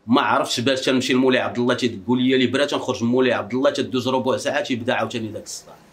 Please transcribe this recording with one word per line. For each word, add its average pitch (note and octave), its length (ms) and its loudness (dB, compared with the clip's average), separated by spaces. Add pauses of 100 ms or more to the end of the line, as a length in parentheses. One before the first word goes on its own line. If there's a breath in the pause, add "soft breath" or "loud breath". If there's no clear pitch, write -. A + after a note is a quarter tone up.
ما B2+ 140 4
عرفتش B2 400 0
باش C3 200 0
تنمشي C3 320 0
لمولاي B2+ 280 4
عبد G2+ 180 -4
الله، B2 160 0
تيدقوا A2+ 420 -2
لي B2+ 200 2
الابره، C3 280 2
تنخرج C3+ 380 -4
لمولاي B2 300 2
عبد G2+ 220 -4
الله، C3+ 160 2
تدوز B2+ 380 -2
ربع B2+ 280 0
ساعه C3+ 240 -2
تيبدا B2 320 -4
عاوتاني A2 360 -4
داك G2+ 160 -12
الصداع. - 300 -16 (180)